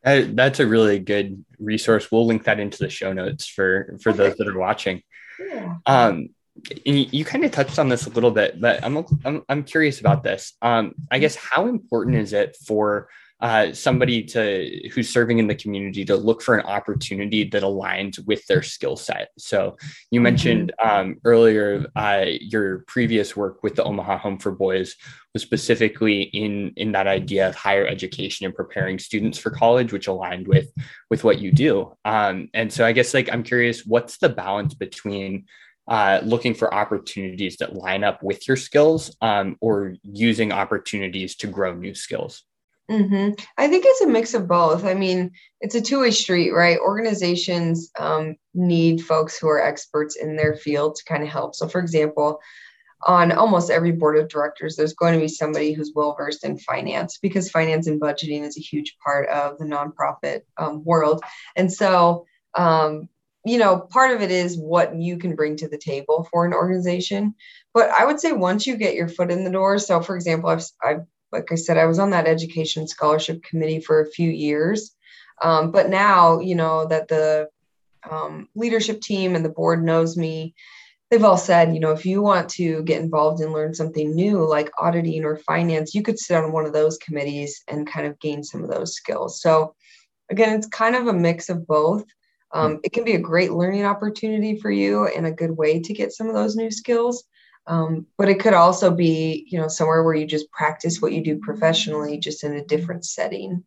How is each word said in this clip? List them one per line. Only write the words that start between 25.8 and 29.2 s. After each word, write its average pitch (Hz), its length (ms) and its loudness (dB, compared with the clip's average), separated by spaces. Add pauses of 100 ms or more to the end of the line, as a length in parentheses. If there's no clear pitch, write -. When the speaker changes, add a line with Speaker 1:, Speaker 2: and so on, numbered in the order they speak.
Speaker 1:
in, 101 520 -6
in 107 160 -4
that 98 160 0
idea 95 400 0
of 92 80 -2
higher 98 320 0
education 95 600 -8
and 92 100 -8
preparing 95 420 -6
students 110 400 -6